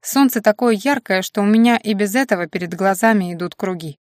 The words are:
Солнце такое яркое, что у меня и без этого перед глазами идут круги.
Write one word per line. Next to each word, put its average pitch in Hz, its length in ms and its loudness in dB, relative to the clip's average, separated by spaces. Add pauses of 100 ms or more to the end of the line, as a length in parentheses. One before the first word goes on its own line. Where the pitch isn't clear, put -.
Солнце 262 400 0
такое 226 340 2
яркое, 208 460 -2
что 208 200 -6
у 202 40 0
меня 226 320 4
и 214 160 -4
без 202 220 -2
этого 202 320 -2
перед 175 260 -6
глазами 190 600 0
идут 170 220 -8
круги. 165 520 -8